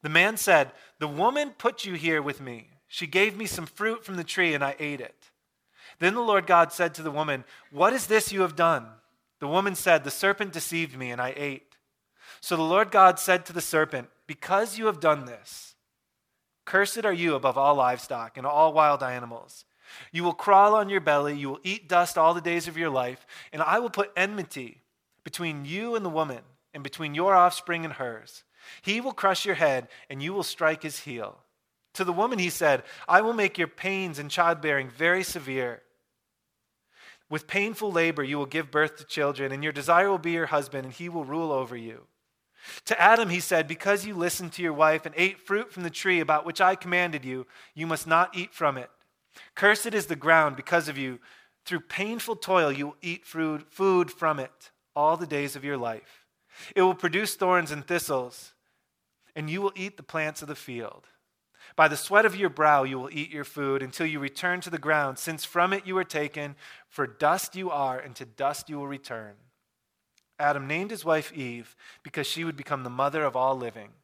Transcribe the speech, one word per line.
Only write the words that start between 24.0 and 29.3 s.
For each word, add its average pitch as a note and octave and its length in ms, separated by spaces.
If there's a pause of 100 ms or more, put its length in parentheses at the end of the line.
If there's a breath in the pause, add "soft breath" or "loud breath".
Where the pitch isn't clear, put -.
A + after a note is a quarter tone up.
enmity F3+ 680 (420)
between D#3 400
you G#3 300
and G#3+ 100
the F3 60
woman, D3+ 340 (280)
and D3+ 100
between D3 320
your F#3 200
offspring F3 500
and D3+ 100
hers. A2+ 500 (380 loud breath)
He G#3 180
will B3 120
crush F#3+ 320